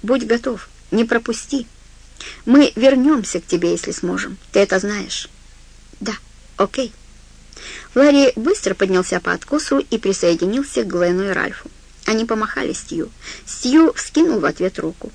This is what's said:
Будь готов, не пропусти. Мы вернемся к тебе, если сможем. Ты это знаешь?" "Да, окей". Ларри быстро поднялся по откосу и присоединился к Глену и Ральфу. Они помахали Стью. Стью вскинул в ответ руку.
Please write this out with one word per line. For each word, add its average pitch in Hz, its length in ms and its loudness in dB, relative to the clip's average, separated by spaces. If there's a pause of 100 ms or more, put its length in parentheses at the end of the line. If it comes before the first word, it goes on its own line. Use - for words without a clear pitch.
Будь 240 240 0
готов, 233 420 -2 (220)
не 226 160 2
пропусти. 233 600 -4 (760)
Мы 269 300 6
вернемся 262 640 4
к 165 60 -12
тебе, 175 240 0
если 175 220 -4
сможем. - 460 -6 (140)
Ты 196 100 4
это 190 180 2
знаешь?" 202 500 -8 (720)
"Да, 208 140 -8 (440)
окей". 214 340 -2 (1000)
Ларри 277 420 6
быстро 226 380 -2
поднялся 185 460 0
по 175 120 -4
откосу 277 460 -2
и 226 220 -2
присоединился 196 840 0
к 208 40 -4
Глену 175 380 0
и 190 80 -4
Ральфу. - 360 -6 (360)
Они 220 200 0
помахали 214 480 -4
Стью. - 380 -8 (340)
Стью 302 480 2
вскинул 302 460 0
в 165 60 -2
ответ 180 340 -4
руку. - 360 -10